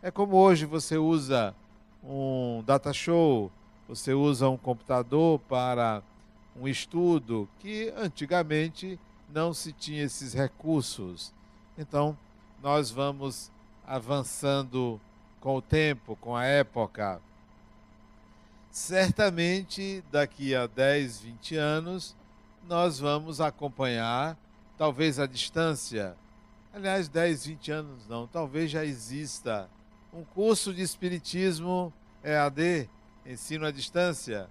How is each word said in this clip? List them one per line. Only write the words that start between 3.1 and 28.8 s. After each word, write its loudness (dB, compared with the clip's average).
você -4
usa 4
um 0
computador 2
para 0
um -6
estudo, 0
que -6
antigamente -2
não -2
se -8
tinha -6
esses -6
recursos. -4
Então, -2
nós 0
vamos -4
avançando -2
com -2
o -4
tempo, 0
com -6
a 0
época. 0
Certamente, 0
daqui 0
a 0
dez, 0
vinte -12
anos, -2
nós 2
vamos -2
acompanhar, -2
talvez 2
à 0
distância. -2
Aliás, -2
dez, 0
vinte -10
anos -10
não, -8
talvez -4
já -4